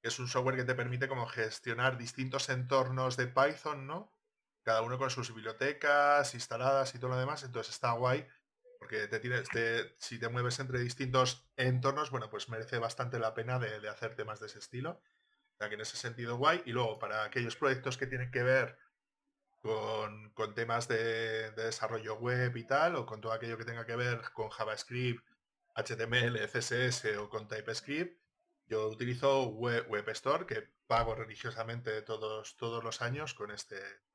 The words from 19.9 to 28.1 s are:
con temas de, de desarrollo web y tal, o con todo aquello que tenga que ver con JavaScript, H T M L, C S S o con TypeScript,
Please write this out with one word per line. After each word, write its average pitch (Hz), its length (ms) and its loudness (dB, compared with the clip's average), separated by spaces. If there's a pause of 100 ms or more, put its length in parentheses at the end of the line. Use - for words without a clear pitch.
con 107 220 -2
temas 117 320 0
de, 113 640 0
de 110 120 -4
desarrollo 110 520 -2
web 123 400 2
y 113 80 -6
tal, 156 320 4
o 120 100 -2
con 107 140 -10
todo 110 120 -2
aquello 113 240 -4
que 113 80 -8
tenga 117 220 -6
que 117 80 -4
ver 120 260 0 (120)
con 110 180 -4
JavaScript, 117 760 -2 (500)
H 113 200 -2
T 110 80 -2
M 117 160 4
L, 117 300 2
C - 100 -2
S 123 280 2
S 113 320 0
o 104 100 -6
con 107 180 -6
TypeScript, 131 720 -4 (460)